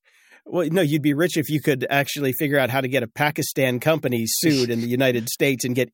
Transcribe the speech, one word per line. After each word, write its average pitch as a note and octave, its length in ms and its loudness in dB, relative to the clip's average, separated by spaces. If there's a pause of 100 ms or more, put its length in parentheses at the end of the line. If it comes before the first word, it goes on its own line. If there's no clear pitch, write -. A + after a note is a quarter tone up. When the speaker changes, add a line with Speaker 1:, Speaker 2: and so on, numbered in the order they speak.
(440)
Speaker 1:
Well, E3+ 280 -2
no, F#3+ 100 2
you'd D3 200 2
be C#3+ 120 2
rich E3+ 220 0
if D3+ 120 0
you D3+ 120 0
could B2+ 280 0
actually C#3 440 0
figure C#3+ 260 0
out B2+ 120 2
how C3 100 0
to C3 80 -2
get B2+ 160 0
a - 20 -6
Pakistan C#3 720 -2
company C#3 480 0
sued C3 440 2
in A#2 100 -2
the A#2 80 -4
United B2 400 0
Speaker 2:
<laughs> - 20 -6
Speaker 1:
States C#3 340 0
and B2+ 100 -2
get A#2+ 200 0